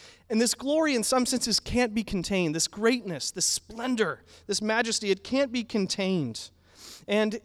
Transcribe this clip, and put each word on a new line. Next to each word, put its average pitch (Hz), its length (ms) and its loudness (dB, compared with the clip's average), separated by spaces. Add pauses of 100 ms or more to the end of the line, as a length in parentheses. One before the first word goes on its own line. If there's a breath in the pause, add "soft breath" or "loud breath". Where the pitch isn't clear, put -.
(300 loud breath)
And 220 100 2
this 233 140 4
glory, 294 420 2
in 220 80 0
some 254 220 2
senses, 240 340 0
can't 240 340 0
be 220 100 0
contained. 180 520 0
This 165 120 0
greatness, 208 640 -2
this 180 160 -2
splendor, 220 760 -2 (240 loud breath)
this 196 140 -2
majesty, 214 480 0
it 190 140 2
can't 262 280 0
be 240 120 -2
contained. 190 880 -2 (560 loud breath)
And 214 240 2 (140)